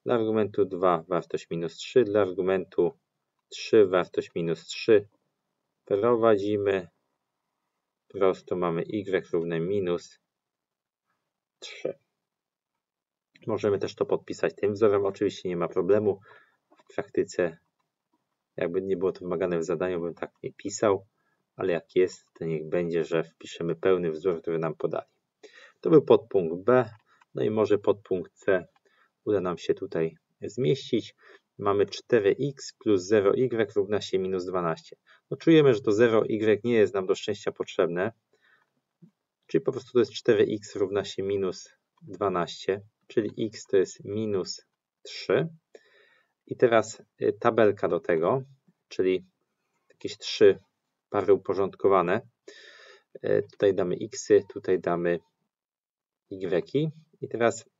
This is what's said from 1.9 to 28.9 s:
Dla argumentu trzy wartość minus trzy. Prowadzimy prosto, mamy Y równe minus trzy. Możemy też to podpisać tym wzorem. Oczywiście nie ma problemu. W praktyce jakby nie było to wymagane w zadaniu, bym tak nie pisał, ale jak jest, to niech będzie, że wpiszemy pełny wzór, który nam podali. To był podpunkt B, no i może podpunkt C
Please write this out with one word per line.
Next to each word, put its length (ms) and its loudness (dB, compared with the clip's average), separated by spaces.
Dla 180 2
argumentu 760 0
trzy 380 4
wartość 480 -2
minus 320 -4
trzy. 420 2
Prowadzimy 1040 0
prosto, 480 -2
mamy 260 -2
Y 500 -4
równe 280 -2
minus 580 -4
trzy. 400 -12
Możemy 320 0
też 160 -6
to 120 -2
podpisać 500 -4
tym 160 -2
wzorem. 340 2
Oczywiście 420 -4
nie 80 -4
ma 120 -2
problemu. 520 0
W 180 -20
praktyce 680 -4
jakby 260 -4
nie 140 -4
było 160 -2
to 80 -12
wymagane 380 -4
w 60 -4
zadaniu, 360 -4
bym 140 -8
tak 180 -12
nie 100 -10
pisał, 540 -2
ale 160 -2
jak 240 -4
jest, 280 0
to 60 -8
niech 240 -6
będzie, 360 -2
że 200 -2
wpiszemy 520 -8
pełny 340 0
wzór, 320 -4
który 160 -4
nam 160 -4
podali. 320 -6
To 100 0
był 120 8
podpunkt 640 2
B, 260 2
no 80 -4
i 80 0
może 280 2
podpunkt 540 -4
C 340 -2